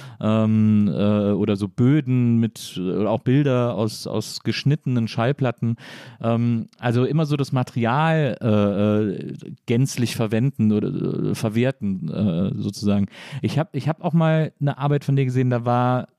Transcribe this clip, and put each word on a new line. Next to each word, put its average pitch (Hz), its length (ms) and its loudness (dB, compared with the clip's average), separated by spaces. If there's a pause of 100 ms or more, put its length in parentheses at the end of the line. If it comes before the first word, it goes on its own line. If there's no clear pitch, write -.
(200)
ähm, 107 680 4
äh, 104 440 2
oder 104 240 0
so 98 120 -2
Böden 123 680 2
mit, - 400 -2
äh, 92 300 -2
auch 110 140 0
Bilder 127 560 2
aus, 107 300 -4
aus - 360 -6
geschnittenen 123 680 0
Schallplatten. 117 680 -2 (440)
Ähm, 117 480 0 (100)
also 123 280 0
immer 151 180 0
so 147 140 -2
das 139 140 -4
Material, 135 880 0
äh, 104 640 2 (160)
äh, - 120 -10 (300)
gänzlich 123 520 0
verwenden 113 540 0
oder, 104 180 2 (420)
äh, 101 40 -2
verwerten, 110 760 -2
äh, 95 400 0 (100)
sozusagen. 101 460 0 (340)
Ich - 180 -2
hab, - 160 -2
ich 139 140 -4
hab - 140 -4
auch 165 100 -2
mal 160 480 2
eine 143 180 -2
Arbeit 143 260 0
von 139 120 0
dir 139 80 2
gesehen, 127 240 0
da 120 160 0
war 123 440 0 (100)